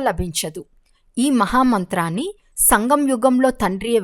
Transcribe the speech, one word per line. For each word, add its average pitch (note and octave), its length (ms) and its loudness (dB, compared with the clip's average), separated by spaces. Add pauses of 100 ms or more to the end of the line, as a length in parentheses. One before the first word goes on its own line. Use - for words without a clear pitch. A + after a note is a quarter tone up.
లభించదు. F3+ 560 -6 (540)
ఈ A#3 100 0 (140)
మహామంత్రాన్ని G3 840 0 (440)
సంగం B3 400 2
యుగంలో B3+ 400 2 (120)
తండ్రియే G#3 420 0